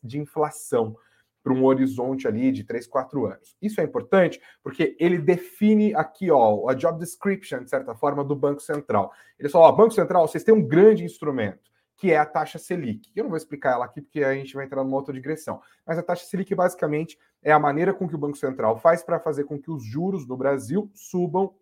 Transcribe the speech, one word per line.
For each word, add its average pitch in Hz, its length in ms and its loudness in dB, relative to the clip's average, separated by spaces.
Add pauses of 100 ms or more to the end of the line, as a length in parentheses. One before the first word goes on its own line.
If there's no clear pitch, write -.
de 127 160 -10
inflação 143 760 -4 (480)
para 131 100 0
um 131 100 0
horizonte 131 640 0
ali 120 240 0
de - 140 -6
três, 117 200 -8
quatro 131 400 -4
anos. - 360 -12
Isso 214 180 -6
é 170 60 0
importante - 560 0 (200)
porque - 380 -4
ele 175 180 2
define 208 800 2
aqui, 160 340 -4
ó, 113 380 4
a 131 60 2
job 165 260 -2
description, 180 640 -6
de - 60 -20
certa 131 260 -4
forma, 143 260 -2
do 139 140 -4
Banco 143 240 -2
Central. 120 540 -4 (260)
Ele 143 80 -6
fala: 165 200 8
ó, 139 40 8
Banco 220 220 4
Central, 180 340 2
vocês 156 160 -8
têm 226 100 6
um 214 80 4
grande 170 440 4
instrumento, 131 680 -8 (240)
que 185 160 0
é 156 60 4
a 151 80 2
taxa 156 340 -6
Selic. 156 560 -8
Eu 214 80 -4
não 269 60 -8
vou 165 80 -6
explicar 147 340 -4
ela 123 140 -2
aqui 143 160 -14
porque 143 240 -4
a 135 80 2
gente 135 220 -8
vai 139 100 -8
entrar 135 180 -4
numa 135 140 -2
outra 139 160 -8
digressão. 139 480 -8 (240)
Mas 165 120 -6
a 170 60 -4
taxa 175 220 -4
Selic, 190 280 -6
basicamente, 170 640 -2 (240)
é 151 120 2
a 151 60 6
maneira 151 340 0
com 180 160 -6
que 160 60 -8
o 147 40 -6
Banco 143 180 -6
Central 131 400 -2
faz 165 240 4
para 170 160 -2
fazer 147 280 -4
com 147 120 -10
que 139 140 -12
os 131 140 -10
juros 156 420 -6
no 127 80 -8
Brasil 139 580 -2
subam 180 680 -4